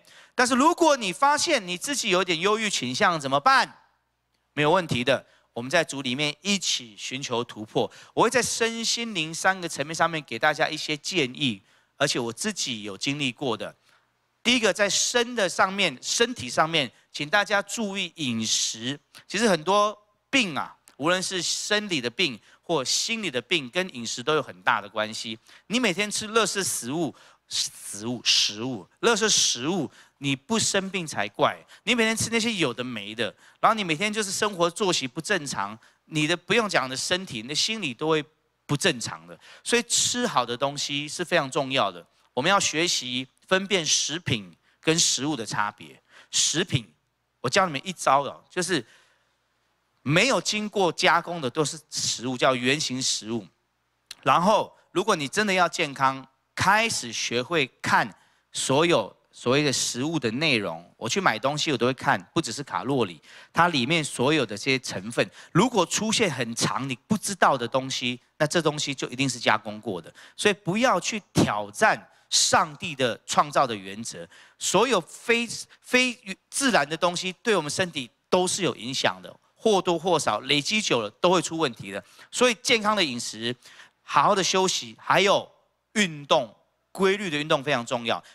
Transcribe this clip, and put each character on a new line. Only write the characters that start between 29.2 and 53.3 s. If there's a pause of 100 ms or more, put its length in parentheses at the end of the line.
食
物， (300)
你
不
生
病
才
怪。 (260)
你
每
天
吃
那
些
有
的
没
的， (260)
然
后
你
每
天
就
是
生
活
作
息
不
正
常， (280)
你
的，
不
用
讲
的
身
体，
你
的
心
理
都
会 (420)
不
正
常
的。 (260)
所
以
吃
好
的
东
西
是
非
常
重
要
的。 (280)
我
们
要
学
习 (180)
分
辨
食
品 (240)
跟
食
物
的
差
别。 (300)
食
品， (520)
我
教
你
们
一
招
哦，
就
是 (1160)
没
有
经
过
加
工
的
都
是 (100)
食
物，
叫
原
型
食